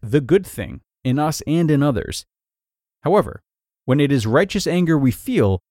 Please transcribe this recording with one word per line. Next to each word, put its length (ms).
the 180
good 240
thing 360
in 160
us 260
and 240
in 140
others. 420
However, 400
when 160
it 120
is 140
righteous 400
anger 320
we 140
feel, 600